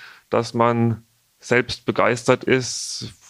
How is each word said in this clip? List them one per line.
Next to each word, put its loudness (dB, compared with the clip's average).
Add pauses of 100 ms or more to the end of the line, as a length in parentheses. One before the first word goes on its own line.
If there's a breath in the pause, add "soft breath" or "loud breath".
(300 loud breath)
dass -2
man 2 (380)
selbst -2
begeistert 0
ist -4 (180)